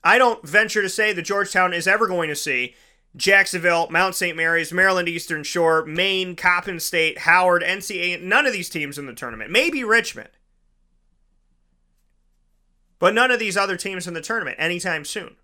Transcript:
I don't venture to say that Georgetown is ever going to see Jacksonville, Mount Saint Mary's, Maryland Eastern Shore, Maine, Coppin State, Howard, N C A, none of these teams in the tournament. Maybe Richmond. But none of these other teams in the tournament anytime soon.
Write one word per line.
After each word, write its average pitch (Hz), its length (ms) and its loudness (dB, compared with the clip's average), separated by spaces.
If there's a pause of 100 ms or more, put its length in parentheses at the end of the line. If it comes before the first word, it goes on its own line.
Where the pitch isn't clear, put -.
I 208 140 6
don't 240 280 4
venture 208 360 2
to 190 60 -2
say 214 240 0
that 170 100 -4
Georgetown 185 500 0
is 170 140 -2
ever 214 200 2
going 175 220 -2
to 147 80 -4
see 123 380 -4 (420)
Jacksonville, 175 720 2
Mount 180 240 2
Saint 175 220 -4
Mary's, 165 360 0
Maryland 185 360 2
Eastern 165 340 -6
Shore, 160 440 2
Maine, 180 500 -2
Coppin 175 420 0
State, 160 400 -2
Howard, 175 440 4
N 190 180 -2
C 180 340 -6
A, 160 40 -10
none 208 280 2
of 254 60 0
these 185 160 -6
teams 143 300 -8
in 143 80 -10
the 120 80 -14
tournament. 113 360 -12
Maybe 269 340 0
Richmond. 214 460 -2 (2750)
But 190 160 4
none 254 160 4
of 240 80 2
these 202 180 -2
other 196 200 0
teams 185 300 -8
in 175 80 -10
the 160 60 -6
tournament 208 380 -6
anytime 170 460 -2
soon. - 400 -10